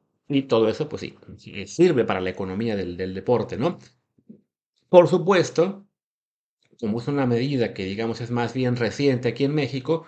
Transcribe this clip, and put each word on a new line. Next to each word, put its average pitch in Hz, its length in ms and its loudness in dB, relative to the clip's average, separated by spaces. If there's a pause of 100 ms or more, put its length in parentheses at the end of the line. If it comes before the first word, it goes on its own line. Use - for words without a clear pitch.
(280)
y 139 160 0
todo 113 260 4
eso, 151 180 -2
pues - 140 -10
sí, - 140 -12 (320)
eh, 98 180 -12
sirve 156 400 4
para 98 160 0
la 92 80 -2
economía 101 460 -4
del, 87 220 -6
del 92 180 -6
deporte, 101 420 -2
¿no? 147 220 -2 (1080)
Por 175 180 10
supuesto, 180 800 0 (920)
como 113 200 -4
es 120 80 -10
una 143 180 0
medida 123 480 0
que, 98 120 -6
digamos, 113 360 -6
es 117 80 -8
más 120 240 -2
bien 127 220 0
reciente 123 540 0
aquí 131 140 -2
en 143 120 0
México, 139 520 -2